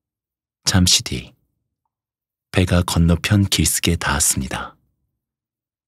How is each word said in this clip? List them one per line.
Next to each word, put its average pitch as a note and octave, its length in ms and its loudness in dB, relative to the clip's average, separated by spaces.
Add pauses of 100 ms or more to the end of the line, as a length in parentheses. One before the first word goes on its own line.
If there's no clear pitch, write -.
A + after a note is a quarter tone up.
(640)
잠시 - 400 2
뒤 - 300 -10 (1160)
배가 F2 320 2
건너편 F2 640 2
길슭에 - 520 0
닿았습니다. - 800 -4 (1120)